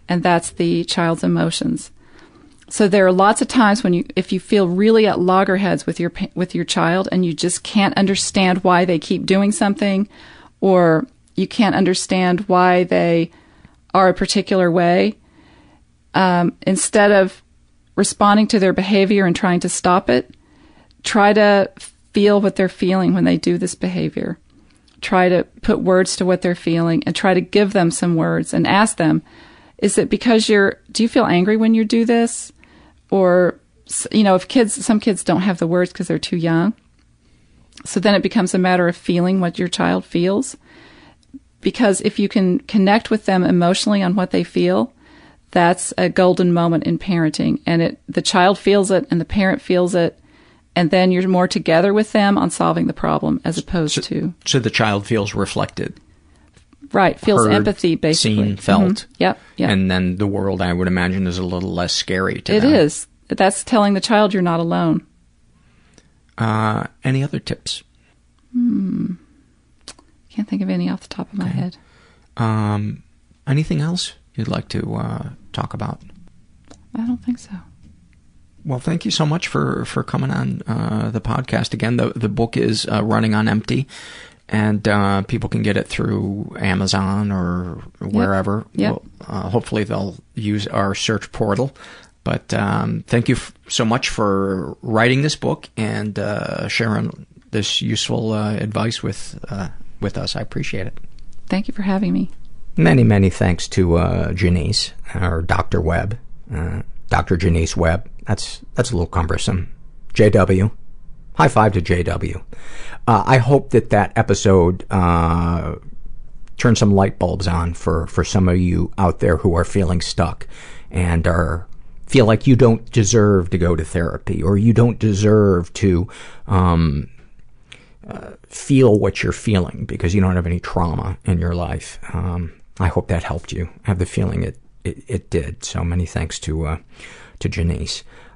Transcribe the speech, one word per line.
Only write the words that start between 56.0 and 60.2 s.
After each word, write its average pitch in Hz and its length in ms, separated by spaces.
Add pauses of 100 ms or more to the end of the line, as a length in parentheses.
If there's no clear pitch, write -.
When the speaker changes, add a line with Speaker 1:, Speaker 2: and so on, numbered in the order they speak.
Speaker 1:
Right, 190 260
feels 190 240
Speaker 2:
Heard, 107 80
Speaker 1:
empathy, 202 420
basically. 113 420
Speaker 2:
seen, 104 200
felt. 101 260
Speaker 1:
Mm-hmm. - 360
Yep, 190 200 (200)
yep. 185 120
Speaker 2:
And 95 200
then 92 260
the 101 100